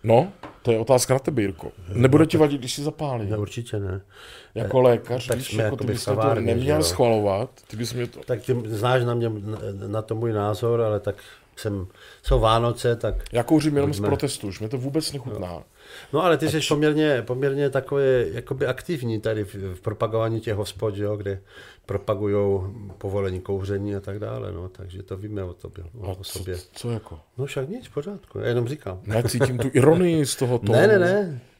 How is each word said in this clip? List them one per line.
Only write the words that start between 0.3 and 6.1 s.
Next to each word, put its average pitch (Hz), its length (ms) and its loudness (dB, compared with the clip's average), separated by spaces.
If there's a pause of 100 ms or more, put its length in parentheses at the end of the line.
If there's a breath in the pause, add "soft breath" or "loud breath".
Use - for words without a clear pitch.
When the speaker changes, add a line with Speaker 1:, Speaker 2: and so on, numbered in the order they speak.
Speaker 1:
to 120 100 0
je 110 80 4
otázka 127 340 4
na 135 60 4
tebe, 135 220 0
Jirko. 98 300 -4 (180)
Speaker 2:
No, 120 120 0
Speaker 1:
Nebude 143 240 8
Speaker 2:
tak 151 60 -4
Speaker 1:
ti 165 60 2
vadit, 143 220 4
když 123 140 -6
si 147 100 -6
zapálí? 135 460 -4
Speaker 2:
Ne, 107 80 -2
určitě 104 420 -6
ne. 92 220 -6 (540 loud breath)
Speaker 1:
Jako 110 240 2
Speaker 2:
Eh, - 20 6
Speaker 1:
lékař, 117 460 2
Speaker 2:
tak 117 100 0
Speaker 1:
víš, 127 140 -8
Speaker 2:
jsme 110 120 0
Speaker 1:
jako 104 120 0
Speaker 2:
jakoby 120 120 -4
Speaker 1:
ty 107 60 0
bys - 100 -4
Speaker 2:
v - 40 -4
Speaker 1:
mě 104 80 2